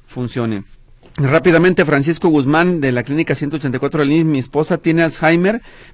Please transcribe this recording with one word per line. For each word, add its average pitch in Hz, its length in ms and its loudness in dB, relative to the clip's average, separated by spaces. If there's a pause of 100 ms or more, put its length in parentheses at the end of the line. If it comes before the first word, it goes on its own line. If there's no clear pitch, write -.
funcionen. 117 600 -6 (520)
Rápidamente, 165 680 2
Francisco 151 460 0
Guzmán, 160 500 2
de 135 140 0
la 123 100 -2
Clínica 147 320 -2
ciento 143 220 -6
ochenta 131 180 -6
y 127 40 -4
cuatro 143 200 -4
del 143 120 0
imss: 165 140 2
"Mi 151 140 0
esposa 151 380 -2
tiene 165 260 0
Alzheimer, 170 580 0 (320)